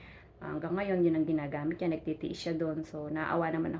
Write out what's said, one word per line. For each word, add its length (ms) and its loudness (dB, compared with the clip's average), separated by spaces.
hanggang 400 -2
ngayon, 240 2
yun 160 6
ang 80 4
ginagamit 560 0
niya. 160 2
Nagtitiis 400 -4
siya 160 -2
doon. 320 -2
So, 240 -8
naawa 400 0
naman 300 0